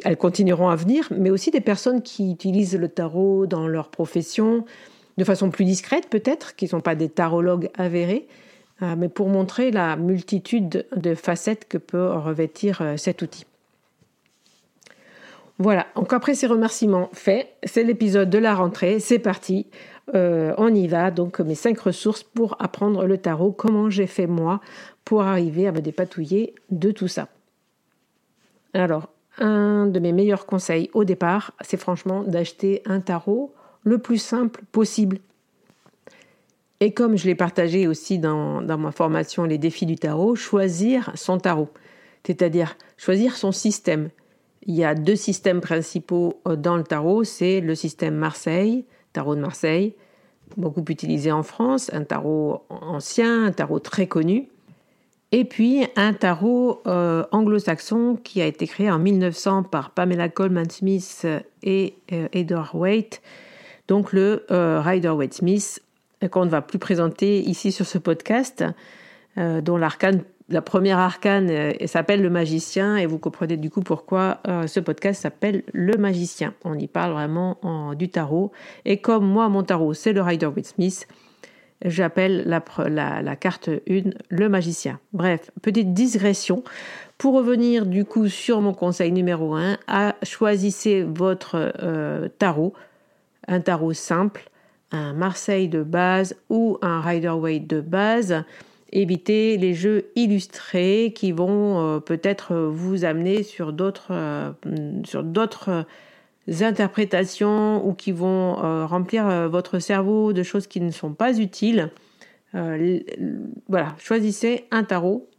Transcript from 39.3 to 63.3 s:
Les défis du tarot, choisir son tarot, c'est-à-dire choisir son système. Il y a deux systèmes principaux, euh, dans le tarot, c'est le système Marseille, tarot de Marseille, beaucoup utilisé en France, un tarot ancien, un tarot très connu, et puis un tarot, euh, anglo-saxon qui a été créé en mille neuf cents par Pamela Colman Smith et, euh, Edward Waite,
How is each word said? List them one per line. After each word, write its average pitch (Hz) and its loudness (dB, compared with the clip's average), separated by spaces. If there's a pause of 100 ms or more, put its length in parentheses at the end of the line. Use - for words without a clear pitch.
Les 160 0
défis 156 -2
du 160 0
tarot, 170 0
choisir 202 0
son 185 -2
tarot, 156 0 (560)
c'est-à-dire 170 0 (200)
choisir 220 2
son 196 -2
système. 160 0 (560)
Il 170 -2
y 165 2
a 156 2
deux 156 2
systèmes 185 0
principaux, 170 -2
euh, 165 0
dans 170 0
le 165 0
tarot, 165 2
c'est 190 0
le 160 0
système 156 -4
Marseille, 175 0 (280)
tarot 147 -2
de 147 -2
Marseille, 165 0 (640)
beaucoup 170 -2
utilisé 156 -2
en 151 0
France, 254 -2
un 156 -4
tarot 151 -4
ancien, 220 -2
un 202 2
tarot 151 -2
très - -2
connu, 185 0 (840)
et 247 4
puis 254 2 (100)
un 208 4
tarot, 214 2
euh, 175 2
anglo-saxon 214 0
qui - -4
a 160 2
été 156 -2
créé 208 -2
en 165 2
mille 190 4
neuf 180 0
cents 190 0
par 156 -4
Pamela 180 0
Colman 175 0
Smith 190 -2 (340)
et, 190 0 (180)
euh, 165 -4
Edward 170 -4
Waite, 202 0 (640)